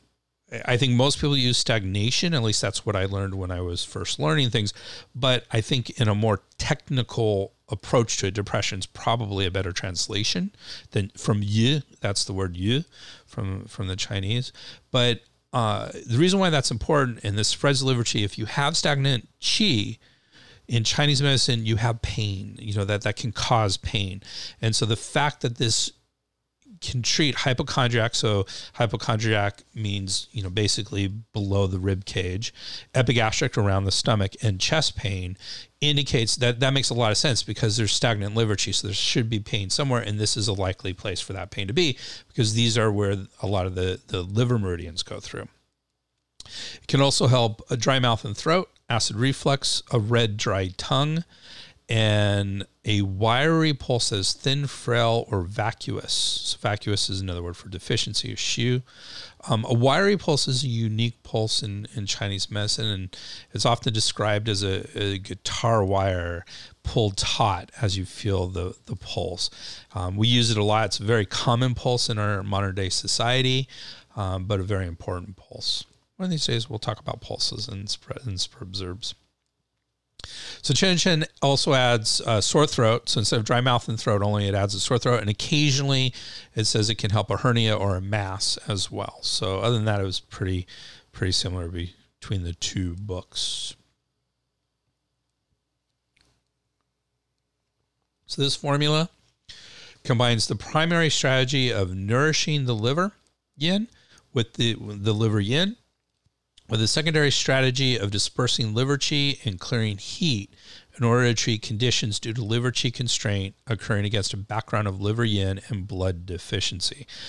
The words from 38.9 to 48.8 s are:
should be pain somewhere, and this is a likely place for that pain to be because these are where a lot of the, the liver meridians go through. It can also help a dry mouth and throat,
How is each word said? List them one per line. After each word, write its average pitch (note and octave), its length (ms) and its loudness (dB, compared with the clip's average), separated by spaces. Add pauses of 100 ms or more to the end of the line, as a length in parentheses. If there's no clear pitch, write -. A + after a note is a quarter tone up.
should - 340 0
be A2+ 100 0
pain G2+ 300 -4
somewhere, C3 320 0
and G#2 180 -4
this G#2+ 180 0
is G2+ 100 0
a G#2 60 0
likely F#2+ 400 -2
place F#2+ 280 -6
for - 120 -10
that F#2 180 -10
pain G2 160 -6
to G2+ 60 -4
be D#3 240 2 (300)
because A2 260 0
these A#2 240 4
are A2 140 4
where G2+ 240 2 (260)
a G2 60 -4
lot F#2+ 180 0
of F#2 100 -6
the, F#2 320 -2
the F#2+ 140 -4
liver A2+ 380 2
meridians F2 440 -4
go G2+ 160 -10
through. - 280 -12 (1300)
It - 120 -18
can C#3 140 4
also C#3 260 4
help A#2 340 4 (100)
a B2+ 60 0
dry C3 220 2
mouth A#2+ 260 2
and G#2 120 -6
throat, E3 320 0 (180)